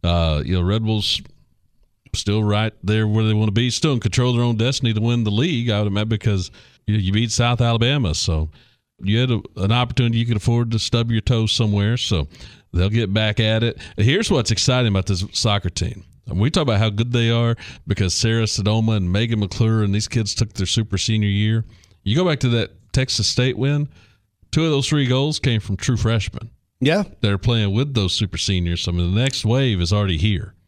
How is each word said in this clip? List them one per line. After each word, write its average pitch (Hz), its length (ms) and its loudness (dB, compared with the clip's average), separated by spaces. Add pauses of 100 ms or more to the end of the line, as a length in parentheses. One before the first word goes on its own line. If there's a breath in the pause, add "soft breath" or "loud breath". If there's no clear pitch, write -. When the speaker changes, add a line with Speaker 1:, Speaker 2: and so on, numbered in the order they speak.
Speaker 1:
uh, 82 420 0
you 73 80 -2
know, 92 80 0
Red 104 240 0
Wolves 107 340 -2 (920)
still 107 300 0
right 107 300 0 (100)
there 107 240 2
where 110 180 2
they 110 80 2
wanna 107 180 2
be, 117 180 2
still 147 240 0
in 120 60 0
control 123 320 0
of 120 60 0
their 120 80 2
own 117 120 2
destiny 117 360 0
to 104 80 0
win 117 220 2
the 104 80 0
league, 120 380 0
I 104 100 2
would 104 80 0
imagine, 104 220 -2
because 101 420 -2 (340 loud breath)
you, 107 120 0
you 95 140 0
beat 110 200 0
South 120 300 2
Alabama. 117 540 2
So 78 340 0 (520 soft breath)
you 101 180 0
had 127 120 2
a, 110 100 0 (160)
an 98 140 0
opportunity 120 480 0
you 117 60 0
could 117 120 0
afford 117 340 0
to 113 80 0
stub 117 320 0
your 113 100 0
toe 113 260 2
somewhere, 104 500 0
so 78 300 -2 (460 loud breath)
they'll 90 160 2
get 104 240 0
back 107 260 0
at 110 240 2
it. 117 140 -2 (200 loud breath)
Here's 151 340 2
what's 127 200 2
exciting 127 380 2
about 95 180 0
this 98 260 -2
soccer 101 360 0
team. 101 340 -6 (240)
And 90 120 -4
we 117 120 2
talk 175 120 2
about 113 160 2
how 110 100 2
good 117 240 -4
they 117 160 2
are 117 260 2 (320 loud breath)
because 95 260 -2
Sarah 113 300 0
Sodoma 110 540 0
and 90 140 0
Megan 110 280 0
McClure 110 440 0
and 98 120 0
these 107 140 -2
kids 110 260 -2
took 110 180 -4
their 95 120 -4
super 107 320 -2
senior 107 320 0
year. 107 340 0 (400 soft breath)
You 104 120 0
go 180 100 2
back 156 160 0
to 131 80 2
that 117 220 0 (220)
Texas 120 340 0
State 127 300 0
win, 143 300 0 (640 soft breath)
two 156 140 0
of 160 60 0
those 139 160 0
three 147 200 2
goals 135 320 0
came 117 220 0
from 98 160 -4
true 123 200 0
freshmen. 110 520 -2 (300)
Speaker 2:
Yeah. 160 240 2 (180)
Speaker 1:
They're 101 160 2
playing 107 360 2
with 135 220 0
those 98 180 2
super 90 240 -2
seniors. 87 500 -2
I 87 40 -2
mean, 87 240 0
the 107 60 2
next 135 240 -2
wave 117 360 2
is 87 120 0
already 101 240 0
here. 90 360 -2 (140)